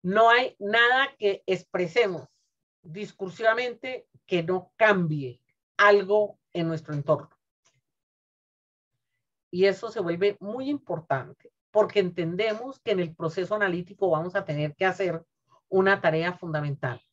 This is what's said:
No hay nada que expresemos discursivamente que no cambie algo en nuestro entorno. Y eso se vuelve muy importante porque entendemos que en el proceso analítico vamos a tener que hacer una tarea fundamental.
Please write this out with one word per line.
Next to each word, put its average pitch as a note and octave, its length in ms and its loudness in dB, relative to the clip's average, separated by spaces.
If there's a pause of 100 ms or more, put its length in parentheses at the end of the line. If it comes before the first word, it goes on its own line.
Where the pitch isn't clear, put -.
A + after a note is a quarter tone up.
No G#3+ 260 6
hay B3 300 4
nada A#3+ 580 2
que G3 280 -2
expresemos F3+ 800 -2 (540)
discursivamente A3 1300 -6 (160)
que F3 180 -2
no F3+ 320 -6
cambie D#3 640 2 (360)
algo G3+ 600 4 (140)
en E3+ 160 -2
nuestro D#3 260 -6
entorno. C#3+ 360 -2 (2250)
Y F#3 180 2
eso G3 220 -2
se G3+ 120 -8
vuelve F3 400 0
muy B3 280 -8
importante D#3 840 -6 (180)
porque G#3 300 2
entendemos G3 800 -4
que A#3 100 -4
en F#3 80 2
el E3 160 -4
proceso E3+ 400 -4
analítico F#3 540 -2
vamos E3+ 260 0
a F#3+ 80 0
tener D3+ 320 -4
que F#3+ 100 -2
hacer F3+ 380 -2 (460)
una F#3+ 320 4
tarea E3 320 0
fundamental. D3 680 -6 (120)